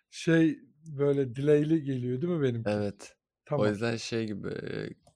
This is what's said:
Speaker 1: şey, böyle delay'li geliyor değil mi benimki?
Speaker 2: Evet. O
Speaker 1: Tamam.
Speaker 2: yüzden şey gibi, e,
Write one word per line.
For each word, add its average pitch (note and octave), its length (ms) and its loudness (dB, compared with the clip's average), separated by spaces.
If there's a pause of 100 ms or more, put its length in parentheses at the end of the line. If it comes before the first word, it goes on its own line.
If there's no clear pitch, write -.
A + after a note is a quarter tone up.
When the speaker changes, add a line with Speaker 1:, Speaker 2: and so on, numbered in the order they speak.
Speaker 1:
şey, D#3+ 500 2 (260)
böyle C#3 500 0
delay'li D3+ 480 4
geliyor B2+ 380 -2
değil F3 120 -2
mi D#3 100 0
benimki? A#2 260 0
Speaker 2:
Evet. G#2 460 -4
O - 340 -20
Speaker 1:
Tamam. G#2+ 180 2
Speaker 2:
yüzden A2 280 0
şey A2+ 320 -4
gibi, G2 220 -6
e, - 400 -6 (260)